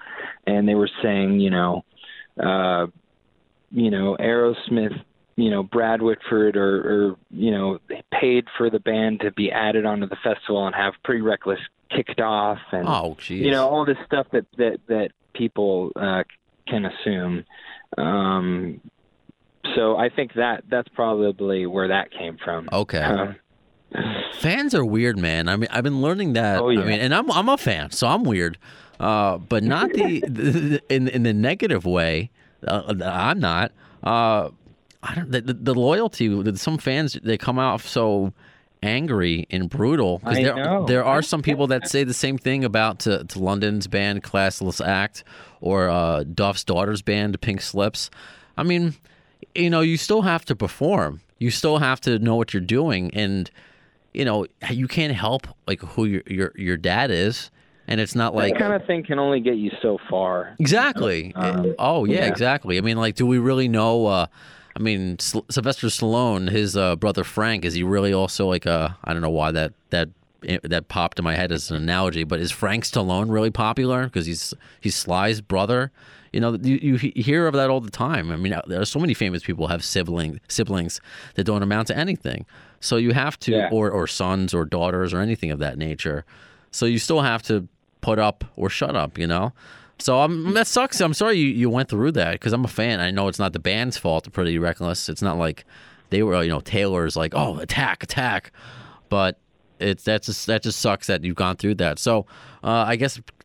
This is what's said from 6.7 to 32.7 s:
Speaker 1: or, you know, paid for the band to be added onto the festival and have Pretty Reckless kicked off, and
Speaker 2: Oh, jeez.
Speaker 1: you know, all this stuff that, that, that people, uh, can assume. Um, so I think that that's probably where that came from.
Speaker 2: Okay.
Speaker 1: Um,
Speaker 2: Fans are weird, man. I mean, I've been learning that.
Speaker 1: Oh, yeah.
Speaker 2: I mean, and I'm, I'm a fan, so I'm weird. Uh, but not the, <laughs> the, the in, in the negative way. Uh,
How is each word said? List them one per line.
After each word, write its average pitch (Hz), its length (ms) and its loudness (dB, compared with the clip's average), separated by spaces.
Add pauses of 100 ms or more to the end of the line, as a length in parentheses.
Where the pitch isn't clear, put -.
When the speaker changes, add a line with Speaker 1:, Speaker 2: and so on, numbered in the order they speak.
Speaker 1:
or, 90 40 -8 (160)
you 110 200 0
know, 95 280 0 (320)
paid 123 340 2 (120)
for 117 120 2
the 110 100 2
band 110 420 0
to 104 100 0
be 101 200 0
added 107 340 0
onto 104 220 -2
the 98 160 -10
festival 104 420 0
and 92 100 -4
have 98 180 0 (100)
Pretty 120 180 0
Reckless 98 380 0 (300)
kicked - 300 -2
off, 104 400 0 (140)
and 87 140 -2
Speaker 2:
Oh, 85 320 -2
jeez. 90 200 -6
Speaker 1:
you 139 120 2
know, 135 180 4
all 151 160 2
this 139 200 2
stuff 139 280 -2
that, 120 120 0 (120)
that, 120 300 0
that 110 240 0 (220)
people, 98 640 0
uh, 95 280 0 (440)
can 107 180 -2
assume. 90 600 -4 (520)
Um, 90 840 0 (920)
so 110 200 4
I 120 140 2
think 131 240 -4
that 117 360 -2
that's 120 200 -2
probably 101 760 0
where 92 240 -2
that 95 220 0
came 82 320 -12
from. 85 300 -6
Speaker 2:
Okay. 98 300 -2
Speaker 1:
Um, 98 320 -2 (960)
Speaker 2:
Fans 247 420 0
are 151 80 4
weird, 113 340 2
man. 82 300 0
I 95 80 0
mean, 110 160 -2
I've 120 120 0
been 139 180 0
learning 170 320 0
that. 107 280 2
Speaker 1:
Oh, 123 80 2
yeah. 113 120 4
Speaker 2:
I 92 40 0
mean, 107 140 2
and 127 160 2
I'm, 247 160 2
I'm 180 160 2
a 277 100 4
fan, 78 340 -2
so - 160 0
I'm 190 160 2
weird. 87 340 2 (420)
Uh, 104 380 2
but 104 260 0
not 156 300 2
the, - 280 2
<laughs> - 60 -2
the, - 20 -6 (220)
the 147 300 2 (120)
in, 131 140 2
in 127 160 0
the 117 100 4
negative 113 520 0
way. 87 440 0 (380)
Uh, 98 260 -2 (120)